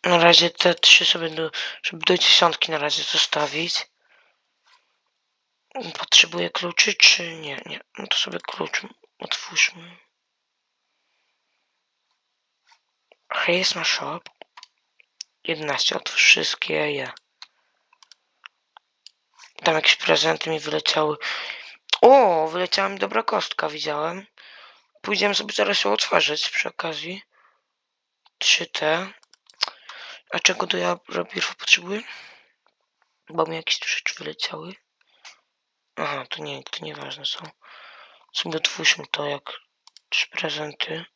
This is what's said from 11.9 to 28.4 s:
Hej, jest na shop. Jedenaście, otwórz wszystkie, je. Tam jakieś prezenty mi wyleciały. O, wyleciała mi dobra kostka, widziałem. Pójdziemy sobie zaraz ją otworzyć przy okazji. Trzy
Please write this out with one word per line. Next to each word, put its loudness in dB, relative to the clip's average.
Hej, 0
jest 0
na -6
shop. -4
Jedenaście, 0
otwórz 0
wszystkie, 4
je. -2
Tam 4
jakieś 2
prezenty 0
mi -2
wyleciały. -2
O, 8
wyleciała -2
mi -10
dobra -2
kostka, -2
widziałem. -6
Pójdziemy 0
sobie -4
zaraz 0
ją 0
otworzyć 0
przy -2
okazji. -8
Trzy 2